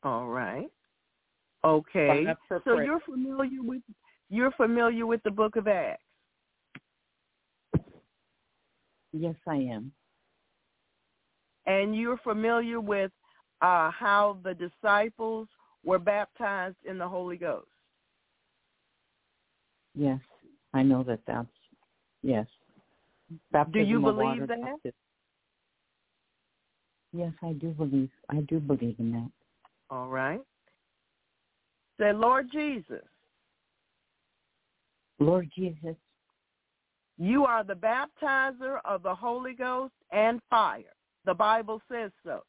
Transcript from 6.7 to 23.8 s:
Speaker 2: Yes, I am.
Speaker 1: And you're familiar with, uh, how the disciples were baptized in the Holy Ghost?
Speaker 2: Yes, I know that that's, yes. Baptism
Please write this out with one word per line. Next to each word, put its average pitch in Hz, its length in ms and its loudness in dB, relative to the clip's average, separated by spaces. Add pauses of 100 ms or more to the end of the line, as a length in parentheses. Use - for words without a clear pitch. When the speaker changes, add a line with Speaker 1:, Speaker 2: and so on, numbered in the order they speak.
Speaker 2:
Yes, 160 220 -4 (120)
I 160 100 -2
am. 127 360 -4 (1700)
Speaker 1:
And 196 300 0
you're 233 220 -2
familiar 233 600 0
with, 202 320 -2 (480)
uh, 170 300 4
how 202 540 2
the 185 100 -6
disciples 220 920 -2 (360)
were 185 140 4
baptized 196 840 -2
in 185 120 -8
the 180 120 -6
Holy 180 280 -6
Ghost? 160 300 -6 (2250)
Speaker 2:
Yes, 139 260 0 (520)
I 135 100 4
know 131 200 6
that 120 240 -2
that's, 117 220 -4 (760)
yes. 117 240 0 (1040)
Baptism 160 320 2